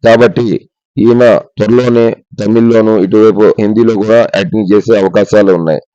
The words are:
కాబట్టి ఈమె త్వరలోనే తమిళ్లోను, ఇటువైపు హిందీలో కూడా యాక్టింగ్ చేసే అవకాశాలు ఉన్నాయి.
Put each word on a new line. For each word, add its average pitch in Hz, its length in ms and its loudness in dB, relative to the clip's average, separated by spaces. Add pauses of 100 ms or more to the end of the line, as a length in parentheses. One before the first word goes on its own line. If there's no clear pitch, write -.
కాబట్టి 117 440 2 (500)
ఈమె 120 320 2 (280)
త్వరలోనే 117 480 0 (340)
తమిళ్లోను, 113 540 0 (100)
ఇటువైపు 107 420 2 (160)
హిందీలో 110 400 0
కూడా 110 180 2 (180)
యాక్టింగ్ 98 340 -4
చేసే 104 300 0
అవకాశాలు 98 580 0
ఉన్నాయి. 80 220 -4 (140)